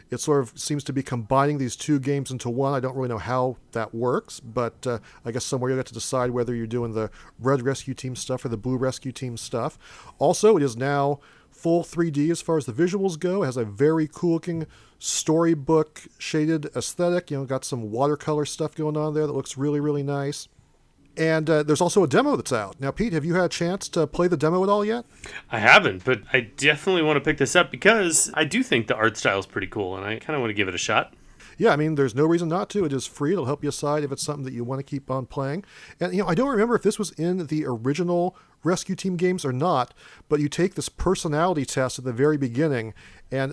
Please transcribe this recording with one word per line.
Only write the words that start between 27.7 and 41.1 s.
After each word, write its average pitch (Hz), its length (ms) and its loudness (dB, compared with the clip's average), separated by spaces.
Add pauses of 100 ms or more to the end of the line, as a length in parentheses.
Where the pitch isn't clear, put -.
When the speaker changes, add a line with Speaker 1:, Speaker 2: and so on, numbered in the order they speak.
Speaker 2:
because 190 640 4
I 156 100 4
do 208 180 0
think 117 240 2
the 123 80 0
art 110 220 2
style 98 220 0
is 95 60 -4
pretty 98 220 -6
cool, 95 300 -4
and 98 80 -8
I 110 140 -4
kinda 151 200 -4
wanna 113 140 0
give 101 160 2
it 87 60 -2
a - 20 -4
shot. - 360 -2 (440)
Speaker 1:
Yeah, 208 160 4
I - 20 0
mean, 156 200 0
there's 131 200 0
no 143 100 2
reason 170 220 0
not 185 220 -4
to. 202 160 -2
It 139 80 -2
is - 120 -4
free. 151 280 -4
It'll 151 140 -2
help 143 180 -4
you 143 40 -2
decide 147 360 -2
if 135 80 -6
it's - 100 -8
something 147 220 -8
that 131 80 -10
you 120 100 -6
wanna 135 200 -6
keep 139 280 -8
on 131 140 -4
playing. 143 400 -6 (340)
And, 180 140 -4
you 202 80 0
know, 175 80 -2
I 170 60 2
don't 254 160 2
remember 233 240 2
if - 80 0
this 202 140 2
was 214 140 -4
in 175 360 -2
the 156 180 -2
original 175 720 0 (260)
Rescue 180 320 -2
Team 185 220 -4
games 180 260 0
or 135 80 -2
not, 131 420 2 (360)
but 151 100 2
you 147 80 2
take 175 280 0
this 143 120 -4
personality 165 800 0